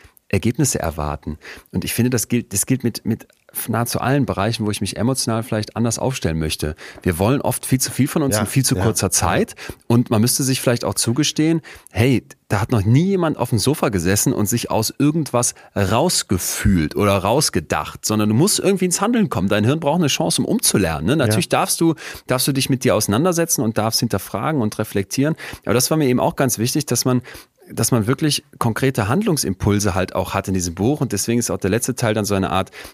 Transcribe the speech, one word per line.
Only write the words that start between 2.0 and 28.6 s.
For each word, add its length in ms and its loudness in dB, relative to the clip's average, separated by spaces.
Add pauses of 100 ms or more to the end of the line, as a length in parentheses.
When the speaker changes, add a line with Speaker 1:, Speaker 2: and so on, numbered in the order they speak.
Speaker 1:
das 200 -2
gilt, 240 -2
das 120 -2
gilt 200 -2
mit, 200 -4
mit 220 -4 (400)
nahezu 320 -2
allen 260 2
Bereichen, 400 -2
wo 60 0
ich 80 -6
mich 160 -4
emotional 480 -2
vielleicht 320 -4
anders 240 0
aufstellen 400 -2
möchte. 380 -4 (260)
Wir 160 0
wollen 220 2
oft 240 -4
viel 160 0
zu 100 -4
viel 160 0
von 160 0
uns 120 0
Speaker 2:
Ja, 80 2
Speaker 1:
in 40 -2
viel 160 0
zu 140 0
Speaker 2:
ja, 60 0
Speaker 1:
kurzer 240 2
Speaker 2:
ja. 40 0
Speaker 1:
Zeit. 440 0 (320)
Und 220 4
man 120 4
müsste 220 2
sich 180 0
vielleicht 240 0
auch 80 -2
zugestehen, 680 0 (320)
hey, 320 2 (240)
da 140 0
hat 100 -2
noch 140 2
nie 220 6
jemand 300 0
auf 120 -2
dem 100 0
Sofa 300 0
gesessen 420 2
und 160 0
sich 240 -2
aus 260 0
irgendwas 560 0 (580)
rausgefühlt 840 0
oder 220 2
rausgedacht, 880 -2
sondern 240 2
du 60 2
musst 240 2
irgendwie 260 2
ins 160 -2
Handeln 280 2
kommen. 200 -2
Dein 140 2
Hirn 160 2
braucht 200 0
eine 80 2
Chance, 340 0
um 60 0
umzulernen, 600 0
ne? 80 2
Natürlich 360 2
Speaker 2:
Ja. 80 2
Speaker 1:
darfst 220 -2
du, 140 2 (320)
darfst 200 0
du 40 2
dich 180 0
mit 140 0
dir 120 4
auseinandersetzen 640 0
und 160 0
darfst 220 0
hinterfragen 600 -2
und 180 -2
reflektieren. 560 -2 (300)
Aber 80 0
das 180 2
war 60 2
mir 100 2
eben 120 2
auch 160 0
ganz 220 0
wichtig, 280 -2
dass 200 -2
man, 160 2 (500)
dass 200 -2
man 140 2
wirklich 380 0 (160)
konkrete 480 0